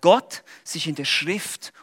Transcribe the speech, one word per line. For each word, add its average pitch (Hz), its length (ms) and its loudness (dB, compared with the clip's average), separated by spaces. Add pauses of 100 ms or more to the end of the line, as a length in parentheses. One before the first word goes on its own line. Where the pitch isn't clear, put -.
Gott 208 440 4 (180)
sich 160 240 -6
in 156 80 -2
der 139 120 -6
Schrift - 640 -2 (100)